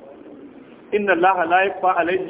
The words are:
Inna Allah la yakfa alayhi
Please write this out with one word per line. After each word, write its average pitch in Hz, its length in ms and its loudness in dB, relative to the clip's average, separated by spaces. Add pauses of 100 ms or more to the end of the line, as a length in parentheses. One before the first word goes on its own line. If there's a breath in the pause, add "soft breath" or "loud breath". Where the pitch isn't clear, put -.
(920)
Inna 202 220 0
Allah 180 360 2
la 180 160 4
yakfa 185 320 -2
alayhi 175 320 -2